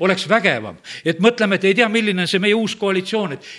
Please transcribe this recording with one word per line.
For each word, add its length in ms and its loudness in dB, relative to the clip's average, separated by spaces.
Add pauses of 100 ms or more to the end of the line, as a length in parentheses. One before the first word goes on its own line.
oleks 240 0
vägevam. 480 0 (240)
Et 220 -2
mõtleme, 340 2
et 140 -2
ei 80 2
tea, 100 2
milline 380 0
on 20 -6
see 140 0
meie 160 2
uus 180 -4
koalitsioon, 640 -2
et, 200 -20